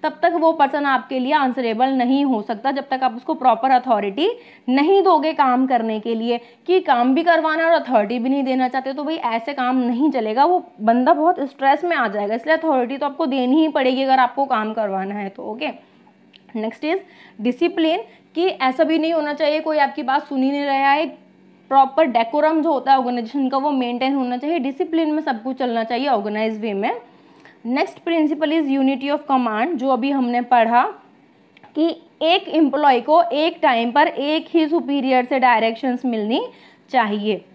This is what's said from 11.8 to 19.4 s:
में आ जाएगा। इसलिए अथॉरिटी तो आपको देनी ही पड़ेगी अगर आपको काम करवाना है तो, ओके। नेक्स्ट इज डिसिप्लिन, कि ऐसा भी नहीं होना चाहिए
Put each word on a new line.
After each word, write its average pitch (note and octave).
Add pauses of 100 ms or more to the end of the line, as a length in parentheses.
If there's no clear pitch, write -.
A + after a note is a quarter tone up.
में F4
आ B3+
जाएगा। G3+
इसलिए D4
अथॉरिटी C#4
तो C#4+
आपको C#4+
देनी C4
ही D#4
पड़ेगी C4
अगर C4
आपको B3+
काम A3
करवाना G3
है G3+
तो, G3
ओके। B3+ (840)
नेक्स्ट A3
इज E4+ (400)
डिसिप्लिन, D#4+ (340)
कि E4+
ऐसा C4
भी D#4+
नहीं D#4+
होना D4+
चाहिए D4+